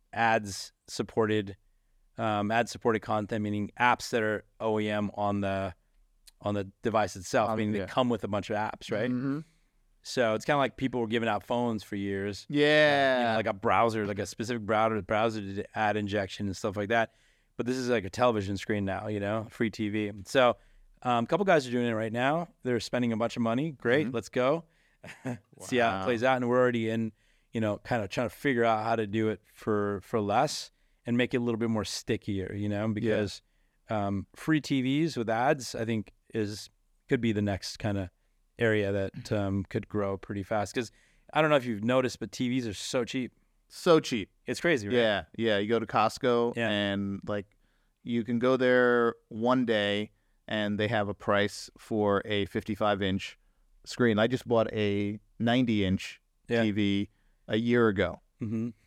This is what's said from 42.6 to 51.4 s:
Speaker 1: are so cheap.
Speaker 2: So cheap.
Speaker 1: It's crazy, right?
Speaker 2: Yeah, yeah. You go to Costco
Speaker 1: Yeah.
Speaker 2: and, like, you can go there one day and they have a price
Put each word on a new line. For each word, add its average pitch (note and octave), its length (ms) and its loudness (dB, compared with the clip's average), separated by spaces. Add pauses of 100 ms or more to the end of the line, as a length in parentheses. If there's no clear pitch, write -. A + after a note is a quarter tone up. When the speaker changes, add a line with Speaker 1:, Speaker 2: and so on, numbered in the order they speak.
Speaker 1:
are G2+ 80 -6
so - 280 -4
cheap. A#2+ 300 -6 (360)
Speaker 2:
So D#3+ 300 6
cheap. G#2+ 300 -2 (160)
Speaker 1:
It's B2+ 160 -6
crazy, C#3 260 0
right? A2 60 0
Speaker 2:
Yeah, G#2+ 300 4 (120)
yeah. A2 220 2
You G#2 100 0
go A2+ 120 2
to A2 80 -4
Costco A#2 680 2
Speaker 1:
Yeah. A#2 140 0
Speaker 2:
and, G2+ 560 -2
like, G#2 220 -4 (560)
you A#2 200 -2
can A#2+ 140 -2
go B2+ 180 4
there B2 600 4 (140)
one B2 360 2
day G#2 460 0 (360)
and G#2 320 -2
they G#2+ 100 0
have G#2+ 200 0
a G2 60 -6
price - 600 0